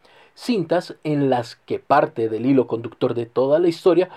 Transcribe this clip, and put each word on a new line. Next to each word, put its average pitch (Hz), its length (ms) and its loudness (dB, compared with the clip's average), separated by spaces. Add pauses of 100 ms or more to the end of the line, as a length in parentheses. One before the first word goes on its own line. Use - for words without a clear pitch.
(360)
cintas 175 680 -4
en 143 260 0
las 120 260 -2
que - 240 -8
parte 139 480 0
del 110 180 -4
hilo 135 220 2
conductor 117 460 -4
de 117 120 -4
toda 135 340 0
la 175 100 2
historia 170 480 2